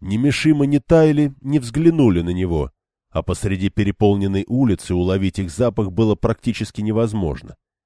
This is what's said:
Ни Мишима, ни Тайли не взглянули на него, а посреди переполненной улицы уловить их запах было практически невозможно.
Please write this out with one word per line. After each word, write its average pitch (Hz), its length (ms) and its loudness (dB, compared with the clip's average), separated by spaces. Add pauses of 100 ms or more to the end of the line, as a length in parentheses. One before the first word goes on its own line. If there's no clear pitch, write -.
Ни 95 160 -4
Мишима, 143 500 2
ни 143 120 2
Тайли 151 600 2
не 143 200 0
взглянули 127 600 2
на 87 80 -4
него, 85 420 -4 (400)
а 80 100 -2
посреди 95 460 -4
переполненной 98 800 0
улицы 117 460 0
уловить 92 440 0
их 95 120 -4
запах 107 420 -2
было 107 220 2
практически 113 680 -4
невозможно. 107 760 -4 (300)